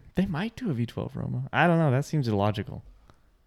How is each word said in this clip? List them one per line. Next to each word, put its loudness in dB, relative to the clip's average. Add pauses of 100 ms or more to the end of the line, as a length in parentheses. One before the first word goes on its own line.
(160)
They 4
might -4
do -4
a -2
V -2
twelve -8
Roma. -6
I 4
don't 4
know. 4
That 2
seems 0
illogical. 0 (640)